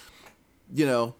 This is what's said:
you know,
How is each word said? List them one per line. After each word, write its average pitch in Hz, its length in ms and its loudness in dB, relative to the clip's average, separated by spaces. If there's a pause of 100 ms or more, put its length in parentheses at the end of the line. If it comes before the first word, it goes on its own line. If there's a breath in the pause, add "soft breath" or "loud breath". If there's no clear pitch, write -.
(720 loud breath)
you 147 120 2
know, 123 340 0